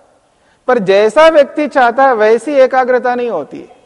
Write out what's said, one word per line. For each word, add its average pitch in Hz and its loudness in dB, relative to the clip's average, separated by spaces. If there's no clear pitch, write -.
पर 247 0
जैसा 214 2
व्यक्ति 294 0
चाहता 247 0
है, 269 2
वैसी 226 0
एकाग्रता 254 0
नहीं 247 -6
होती 143 -10
है। - -20